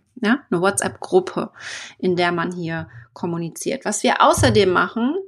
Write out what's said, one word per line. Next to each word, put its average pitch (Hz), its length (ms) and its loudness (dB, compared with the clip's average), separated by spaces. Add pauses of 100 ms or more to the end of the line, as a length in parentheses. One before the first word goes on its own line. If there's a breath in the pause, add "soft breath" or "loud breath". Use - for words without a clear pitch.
(220)
Ja, 233 180 2 (100)
eine 170 120 0
WhatsApp-Gruppe, - 880 0 (480 loud breath)
in 185 160 0
der 175 160 0
man 175 220 -4
hier 165 340 -6 (260 loud breath)
kommuniziert. - 680 -6
Was - 200 -6
wir - 180 2
außerdem 240 480 6
machen, 220 480 0 (100)